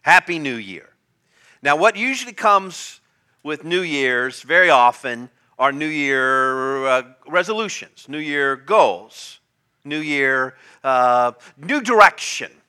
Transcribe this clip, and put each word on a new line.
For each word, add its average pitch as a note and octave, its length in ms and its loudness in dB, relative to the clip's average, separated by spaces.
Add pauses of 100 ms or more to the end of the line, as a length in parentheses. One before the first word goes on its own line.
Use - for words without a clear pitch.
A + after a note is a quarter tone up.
Happy F3 380 2
New C#3+ 160 -6
Year. G2 340 -14 (720)
Now, D3 160 2
what G3 200 2
usually B3 360 -6
comes G3 680 -2 (440)
with D3 200 -8
New F3 200 -2
Year's C3 580 -2
very E3+ 300 2
often B2 580 2 (300)
are C3 120 2
New D3 160 -8
Year, C3+ 1000 -2
uh, C3 160 2 (260)
resolutions, F#3+ 800 -6
New C#3+ 100 -12
Year D3 380 -4
goals, C3 840 -2 (440)
New D3 140 -10
Year, C3+ 560 -2 (280)
uh, B2 500 2 (260)
new A#3+ 240 -4
direction. G#3 680 2 (180)